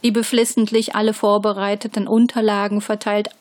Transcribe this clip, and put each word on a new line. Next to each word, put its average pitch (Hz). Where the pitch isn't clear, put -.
die 240
beflissentlich 226
alle 214
vorbereiteten 202
Unterlagen 208
verteilt, 208